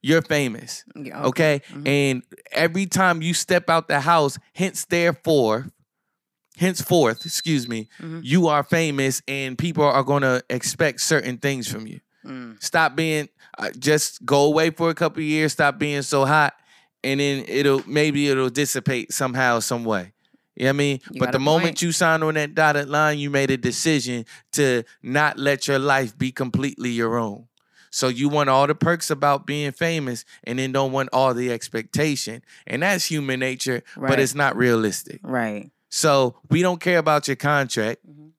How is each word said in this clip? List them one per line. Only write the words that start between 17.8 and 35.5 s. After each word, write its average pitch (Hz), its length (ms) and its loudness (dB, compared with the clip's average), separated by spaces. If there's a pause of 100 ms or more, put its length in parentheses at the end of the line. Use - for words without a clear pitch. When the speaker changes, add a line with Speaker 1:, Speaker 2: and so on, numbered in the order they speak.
Speaker 1:
maybe 147 400 2
it'll 131 220 0
dissipate 127 600 -4
somehow, 127 460 0
some 120 260 -4
way. 101 280 -2 (420)
You - 100 -4
know 131 40 4
what 135 60 2
I 143 40 0
mean? 143 220 0 (100)
Speaker 2:
You - 100 -12
Speaker 1:
But 127 60 0
Speaker 2:
got 127 60 -2
Speaker 1:
the 135 60 0
Speaker 2:
a - 20 2
Speaker 1:
moment 156 240 4
Speaker 2:
point. 165 180 -2
Speaker 1:
you 170 100 -2
sign 160 300 2
on 156 120 -2
that 147 200 -4
dotted 147 360 2
line, 151 280 2
you 143 120 -4
made 139 200 2
a 135 60 2
decision 123 680 -2 (260)
to 127 320 2 (180)
not 143 360 0
let 139 280 -2
your 139 120 2
life 135 400 0
be 127 120 -2
completely 127 600 -4
your 117 260 -2
own. 113 300 -6 (440)
So - 180 -2
you 127 200 0
want 147 220 2
all 135 160 6
the 151 80 0
perks 170 360 0
about 143 360 0
being 143 260 -4
famous 151 520 -4 (200)
and 123 140 -4
then 131 140 -4
don't 135 200 0
want 135 200 -2
all 131 220 4
the 123 160 -2
expectation. 120 920 -4 (240)
And 139 160 -4
that's 185 240 0
human 139 340 -4
nature, 131 420 -4 (140)
but - 140 -12
Speaker 2:
Right. 135 100 4
Speaker 1:
it's 135 140 0
not 139 220 0
realistic. 113 640 0
Speaker 2:
Right. 113 480 -6 (180)